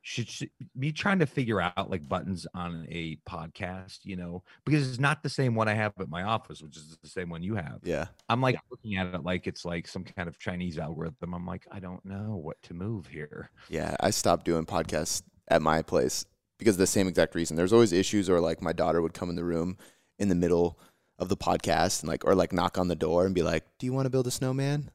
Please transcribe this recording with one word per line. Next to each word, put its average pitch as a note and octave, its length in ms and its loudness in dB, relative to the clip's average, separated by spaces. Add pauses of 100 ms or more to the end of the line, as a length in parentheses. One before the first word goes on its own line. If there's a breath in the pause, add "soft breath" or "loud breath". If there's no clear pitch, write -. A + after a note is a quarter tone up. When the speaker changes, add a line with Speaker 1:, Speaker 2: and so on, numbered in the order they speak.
Speaker 1:
should, - 260 -6
should, - 220 -10 (240)
me C3+ 160 -4
trying F#3+ 300 2
to D3+ 60 4
figure A2+ 340 0
out, F2+ 280 -2
like, D#2+ 200 -4
buttons F2+ 360 -4 (100)
on E2+ 360 -8
a E2 280 -6 (100)
podcast, F#2 720 -10
you F#2+ 140 -10
know, F2 260 -8 (220 soft breath)
because C#3 240 2
it's B2 100 -8
not C#3+ 240 2
the D3 60 -4
same B2+ 260 0
one A2 140 4
I G#2 60 2
have G#2+ 260 0
at F2 80 -4
my E2+ 160 -4
office, G#2 360 -4
which D2 160 -18
is D#2+ 240 -20
the D2+ 80 -20
same F2+ 220 -6
one E2+ 140 -8
you G#2 100 -2
have. D2 300 -6
Speaker 2:
Yeah. E2 220 -2 (220)
Speaker 1:
I'm, A#2 120 2
like, C3 160 2
Speaker 2:
Yeah. - 120 -12
Speaker 1:
looking G#2+ 280 -8
at F2+ 180 -2
it E2 80 -4
like F2+ 240 -2
it's, - 180 -8
like, E2+ 220 -6
some F#2 160 -8
kind F2 260 -10
of - 120 -16
Chinese F2+ 360 -6
algorithm. E2 580 -8
I'm F2 120 -8
like, F2 240 -10
"I G2 80 -14
don't F2+ 260 -12
know G2+ 380 -8
what - 200 -10
to F2+ 120 -16
move F#2+ 320 -6
here." D2+ 460 -14 (160 loud breath)
Speaker 2:
Yeah, D#2 320 -4
I G2 100 4
stopped F2 340 2
doing E2 220 2
podcasts E2 560 -2 (240)
at E2 160 4
my D#2 200 4
place - 440 0 (320)
because G#2 160 4
of F2 60 0
the F#2 80 6
same G2 180 2
exact E2 300 2
reason. D#2+ 200 -2
There's F#2 160 4
always A#2 200 8
issues, F#2 360 4
or, F2+ 120 6
like, E2 200 0
my E2+ 120 -2
daughter E2+ 280 2
would E2 140 0
come F2+ 160 -4
in E2+ 60 -4
the E2+ 80 -4
room F2 340 0 (400 soft breath)
in G2+ 100 2
the F2+ 60 6
middle F2 460 4 (380 soft breath)
of F#2 100 -2
the F#2+ 80 2
podcast E2+ 640 2
and, D#2 80 -6
like, D2+ 160 -4
or, F#2+ 100 6
like, F2 160 4
knock F2 280 0
on F2+ 100 2
the E2+ 80 0
door E2+ 300 4
and F#2+ 80 0
be F2 80 2
like, E2 200 2 (160)
"Do - 60 -8
you B2+ 80 -2
wanna C3+ 160 0
build B2+ 180 2
a B2 40 -2
snowman?" C#3 640 -2